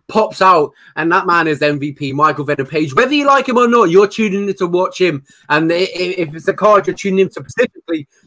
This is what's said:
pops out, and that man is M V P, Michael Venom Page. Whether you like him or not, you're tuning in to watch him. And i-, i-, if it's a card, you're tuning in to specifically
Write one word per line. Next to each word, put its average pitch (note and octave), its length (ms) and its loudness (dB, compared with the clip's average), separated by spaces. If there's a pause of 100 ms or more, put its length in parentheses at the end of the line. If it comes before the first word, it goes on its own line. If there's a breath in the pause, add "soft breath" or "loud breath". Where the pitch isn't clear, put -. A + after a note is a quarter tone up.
pops - 340 -2
out, F3 300 4 (240 soft breath)
and D#3+ 160 -2
that F#3 160 0
man E3+ 200 2
is D3 140 -2
M D3 160 0
V C#3+ 140 -6
P, C3+ 220 -8
Michael D3 320 0
Venom C#3 200 -2
Page. D3+ 300 -4
Whether B3+ 180 2
you C#4+ 140 0
like C4+ 200 2
him A#3+ 100 0
or A#3+ 100 4
not, A#3 220 4
you're G3 180 6
tuning G3+ 420 -2
in F#3+ 60 -4
to F#3 120 -4
watch F3+ 320 -2
him. D#3+ 240 0 (260 soft breath)
And D#3+ 220 0
i-, E3+ 40 0
i-, F3+ 420 -4
if D#3+ 160 -6
it's D#3+ 140 -8
a F#3+ 60 0
card, G3+ 340 2
you're F3 80 -4
tuning F#3+ 240 -2
in F#3+ 100 2
to D3+ 120 -14
specifically - 680 -6 (200)